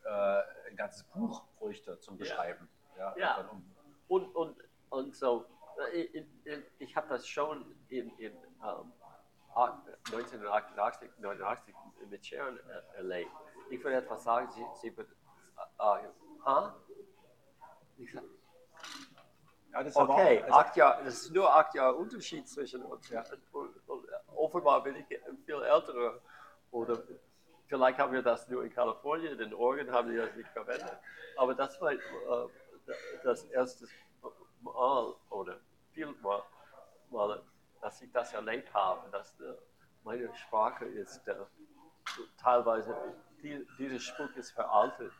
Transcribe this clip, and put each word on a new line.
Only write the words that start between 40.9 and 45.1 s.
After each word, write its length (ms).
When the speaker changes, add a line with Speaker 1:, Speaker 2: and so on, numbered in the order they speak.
Speaker 2:
äh, 60
teilweise, 540
die, 240
dieser 200
Spruch 380
ist 160
veraltet. 680